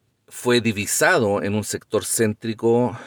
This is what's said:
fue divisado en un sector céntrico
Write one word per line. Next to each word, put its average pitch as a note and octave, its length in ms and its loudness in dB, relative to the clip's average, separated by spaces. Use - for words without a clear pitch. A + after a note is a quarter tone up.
fue B2 320 0
divisado G#2 840 2
en G2+ 120 -2
un G#2 80 -2
sector - 400 -4
céntrico A#2 1040 0